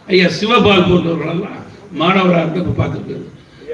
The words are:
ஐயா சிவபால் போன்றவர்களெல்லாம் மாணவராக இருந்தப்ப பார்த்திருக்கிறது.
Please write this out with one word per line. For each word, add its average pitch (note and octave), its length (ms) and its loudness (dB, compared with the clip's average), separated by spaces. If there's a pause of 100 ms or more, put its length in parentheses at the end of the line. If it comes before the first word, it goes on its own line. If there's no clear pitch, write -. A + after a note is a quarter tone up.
(120)
ஐயா F#3 160 4 (100)
சிவபால் G3+ 500 4
போன்றவர்களெல்லாம் E3+ 720 -2 (400)
மாணவராக F3+ 460 2
இருந்தப்ப E3+ 340 -4
பார்த்திருக்கிறது. - 480 -6 (460)